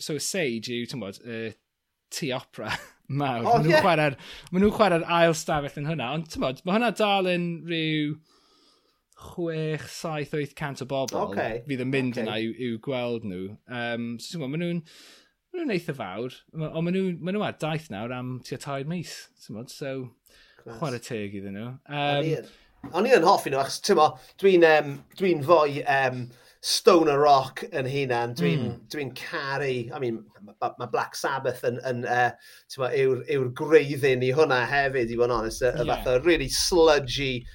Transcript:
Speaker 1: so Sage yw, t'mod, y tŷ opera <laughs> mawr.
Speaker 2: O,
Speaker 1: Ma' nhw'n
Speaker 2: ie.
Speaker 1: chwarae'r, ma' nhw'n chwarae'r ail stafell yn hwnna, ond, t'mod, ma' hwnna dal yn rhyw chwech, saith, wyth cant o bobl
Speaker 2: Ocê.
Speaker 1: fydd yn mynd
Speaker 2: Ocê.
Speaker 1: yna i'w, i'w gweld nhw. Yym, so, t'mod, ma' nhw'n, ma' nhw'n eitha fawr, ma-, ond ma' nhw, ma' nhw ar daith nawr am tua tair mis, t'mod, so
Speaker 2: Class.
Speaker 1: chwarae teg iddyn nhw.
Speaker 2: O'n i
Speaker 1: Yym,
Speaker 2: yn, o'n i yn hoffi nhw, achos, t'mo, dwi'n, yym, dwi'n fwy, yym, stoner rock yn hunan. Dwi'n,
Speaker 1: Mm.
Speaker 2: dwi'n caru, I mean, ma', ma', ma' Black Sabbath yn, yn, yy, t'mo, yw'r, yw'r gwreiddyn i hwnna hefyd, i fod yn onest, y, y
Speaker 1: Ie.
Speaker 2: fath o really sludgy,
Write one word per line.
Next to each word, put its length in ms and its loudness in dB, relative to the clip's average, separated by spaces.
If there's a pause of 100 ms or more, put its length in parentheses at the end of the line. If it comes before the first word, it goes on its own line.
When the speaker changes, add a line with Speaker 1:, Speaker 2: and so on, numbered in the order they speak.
Speaker 1:
so 160 -6
Sage 560 -4
yw, 160 -6
t'mod, 320 -10
y 240 -10 (680)
tŷ 200 -6
opera 400 -8 (220)
<laughs> 260 -6
mawr. 240 -2
Speaker 2:
O, 140 4
Speaker 1:
Ma' 20 0
nhw'n 140 4
Speaker 2:
ie. 100 6
Speaker 1:
chwarae'r, 320 2 (320)
ma' 160 2
nhw'n 120 4
chwarae'r 360 4
ail 240 4
stafell 400 -4
yn 160 -4
hwnna, 200 -4
ond, 200 -8
t'mod, 320 -4
ma' 140 2
hwnna 160 0
dal 340 2
yn 220 0 (100)
rhyw 540 -2 (1040)
chwech, 680 -4
saith, 480 -8
wyth 200 -4
cant 280 -8
o 40 -8
bobl 300 -2
Speaker 2:
Ocê. 460 -4
Speaker 1:
fydd 220 -4
yn 60 -4
mynd 260 0
Speaker 2:
Ocê. 80 -4
Speaker 1:
yna 120 -2
i'w, 180 -2
i'w 260 -6
gweld 440 -4
nhw. 200 -8 (200)
Yym, 520 -6
so, 180 -14
t'mod, 160 -8
ma' 100 -4
nhw'n, 200 -4 (760)
ma' 60 -6
nhw'n 140 -2
eitha 220 -4
fawr, 380 -8 (140)
ma-, 240 -8
ond 140 -2
ma' 60 -2
nhw, 120 0 (120)
ma' 180 -6
nhw 120 -2
ar 100 -4
daith 340 -6
nawr 220 -8
am 280 -8
tua 200 -10
tair 260 -8
mis, 280 -8 (240)
t'mod, 320 -14
so 240 -10 (600)
Speaker 2:
Class. 240 -18
Speaker 1:
chwarae 220 -6
teg 380 -8
iddyn 180 -10
nhw. 120 -10 (180)
Speaker 2:
O'n 400 -2
i 60 0
Speaker 1:
Yym, 100 -4 (400)
Speaker 2:
yn, 80 -16
o'n 180 2
i 60 8
yn 140 8
hoffi 260 4
nhw, 80 2
achos, 180 -6
t'mo, 280 6 (260)
dwi'n, 320 8
yym, 300 6 (160)
dwi'n 320 2
fwy, 340 6
yym, 460 0 (400)
stoner 560 6
rock 440 4
yn 220 -4
hunan. 480 -2
Dwi'n, 280 0
Speaker 1:
Mm. 140 -4 (100)
Speaker 2:
dwi'n 260 -8
caru, 600 -6 (140)
I 140 -10
mean, 220 -4 (140)
ma', 180 -20
ma', 220 -6
ma' 120 -8
Black 260 -2
Sabbath 500 -4
yn, 160 -2
yn, 220 -4
yy, 280 2 (360)
t'mo, 240 -6
yw'r, 360 2
yw'r 260 -2
gwreiddyn 720 4
i 80 2
hwnna 320 4
hefyd, 480 0
i 40 -4
fod 140 2
yn 60 2
onest, 260 -4
y, 80 4
y 140 0
Speaker 1:
Ie. 60 0
Speaker 2:
fath 180 -2
o 120 4
really 280 2
sludgy, 960 2 (100)